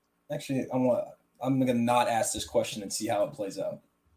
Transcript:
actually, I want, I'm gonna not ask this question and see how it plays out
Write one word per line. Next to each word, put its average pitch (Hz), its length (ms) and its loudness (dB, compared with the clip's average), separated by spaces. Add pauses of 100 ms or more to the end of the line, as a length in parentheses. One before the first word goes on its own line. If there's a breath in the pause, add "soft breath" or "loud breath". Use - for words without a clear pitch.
(320)
actually, - 420 -2
I 131 40 0
want, 123 280 2 (360)
I'm 131 180 2
gonna 127 140 4
not 120 340 4
ask 113 260 0
this 107 120 -6
question 113 360 0
and 98 100 -10
see 107 160 -4
how 104 160 2
it - 100 -4
plays 98 260 -8
out - 200 -6 (380)